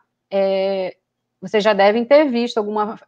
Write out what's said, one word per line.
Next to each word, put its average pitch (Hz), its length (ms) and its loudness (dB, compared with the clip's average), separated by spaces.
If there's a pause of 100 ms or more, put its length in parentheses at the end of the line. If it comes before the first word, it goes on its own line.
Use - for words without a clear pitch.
(300)
é, 196 680 -2 (440)
vocês 196 220 -2
já 214 80 2
devem 208 320 2
ter 285 240 4
visto 240 300 -4
alguma, 208 500 -4